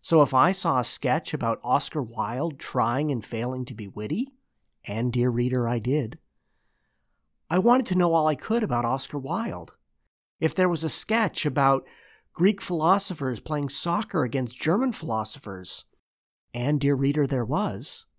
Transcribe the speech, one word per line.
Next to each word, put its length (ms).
So 200
if 120
I 200
saw 260
a 40
sketch 500
about 280
Oscar 400
Wilde 560
trying 540
and 140
failing 400
to 80
be 160
witty, 420
and, 260
dear 180
reader, 380
I 120
did, 400
I 100
wanted 280
to 80
know 180
all 140
I 80
could 280
about 220
Oscar 320
Wilde. 560
If 160
there 140
was 160
a 40
sketch 560
about 400
Greek 300
philosophers 800
playing 260
soccer 560
against 340
German 360
philosophers, 920
and, 260
dear 160
reader, 320
there 160
was 600